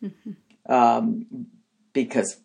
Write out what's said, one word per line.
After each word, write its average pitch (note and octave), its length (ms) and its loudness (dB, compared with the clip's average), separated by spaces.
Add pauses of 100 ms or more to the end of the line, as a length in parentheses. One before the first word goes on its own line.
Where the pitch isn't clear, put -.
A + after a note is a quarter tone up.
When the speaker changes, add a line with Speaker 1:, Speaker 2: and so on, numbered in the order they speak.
Speaker 1:
Mm-hmm. G#3 280 -14 (380)
Speaker 2:
Um, A#2 800 2 (460)
because, A#2+ 500 -2